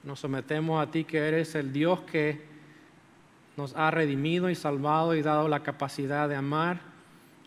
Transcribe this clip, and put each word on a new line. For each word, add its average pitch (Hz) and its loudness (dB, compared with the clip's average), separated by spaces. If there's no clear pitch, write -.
Nos 139 -12
sometemos 151 -2
a 151 -14
ti, 160 -2
que 160 -4
eres 156 0
el 139 -2
Dios 160 2
que 151 -2
nos 139 -8
ha 156 4
redimido 160 2
y 165 0
salvado 151 2
y 151 2
dado 151 2
la 147 2
capacidad 143 -2
de 143 -2
amar, 156 0